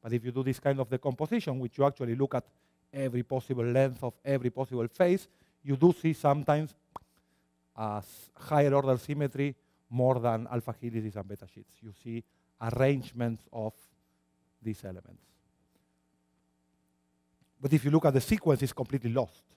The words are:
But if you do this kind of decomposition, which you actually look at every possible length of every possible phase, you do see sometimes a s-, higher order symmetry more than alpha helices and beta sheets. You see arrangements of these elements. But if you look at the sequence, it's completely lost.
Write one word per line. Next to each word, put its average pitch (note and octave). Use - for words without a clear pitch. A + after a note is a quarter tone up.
But A2+
if A#2
you B2
do C3
this C3
kind C#3
of B2
decomposition, C#3
which B2
you C#3
actually B2+
look C3+
at B2
every B2+
possible B2
length B2+
of B2
every B2+
possible B2
phase, F#3
you C#3
do E3
see D#3+
sometimes D3
a G#2+
s-, -
higher C#3+
order C3+
symmetry C#3+
more B2
than A#2
alpha A#2+
helices A2
and G2
beta G2+
sheets. -
You A2
see A#2
arrangements A#2+
of A2
these G#2+
elements. F2+
But C3+
if C3
you C#3+
look D#3
at C#3
the C3
sequence, E3
it's C3
completely B2
lost. A#2+